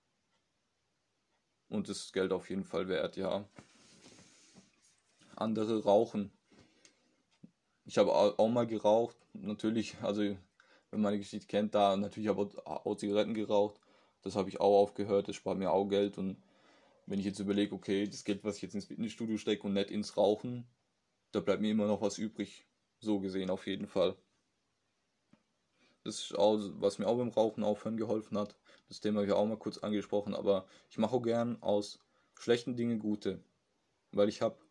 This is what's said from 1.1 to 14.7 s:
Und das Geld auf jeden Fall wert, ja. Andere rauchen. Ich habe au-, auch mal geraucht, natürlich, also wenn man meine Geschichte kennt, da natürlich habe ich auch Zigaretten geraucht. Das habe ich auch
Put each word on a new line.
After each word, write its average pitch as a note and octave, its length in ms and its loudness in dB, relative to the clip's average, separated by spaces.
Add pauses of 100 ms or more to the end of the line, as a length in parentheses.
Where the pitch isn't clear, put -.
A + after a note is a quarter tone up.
Und G#2 220 -4
das - 220 -10
Geld F#2 200 0
auf F#2 160 -4
jeden F#2+ 160 -6
Fall F2+ 240 -4
wert, - 280 -2
ja. F#2+ 300 -4 (1900)
Andere A2 460 0
rauchen. G#2 480 4 (1500)
Ich - 140 -4
habe G2+ 160 6
au-, G2+ 240 4
auch A2 100 6
mal A#2+ 200 0
geraucht, A2+ 480 2 (180)
natürlich, G#2+ 680 -2
also G#2 220 -2
wenn G2+ 160 -2 (540)
man G#2+ 100 0
meine G#2 160 2
Geschichte G2+ 300 -12
kennt, G#2+ 260 0
da G2+ 220 6
natürlich G#2 320 -2
habe G2+ 220 0
ich - 60 -20 (100)
auch F#2 280 -4
Zigaretten G#2 400 0
geraucht. G#2+ 440 0 (440)
Das F#2+ 140 -6
habe F#2+ 120 0
ich - 120 -6
auch G2+ 200 8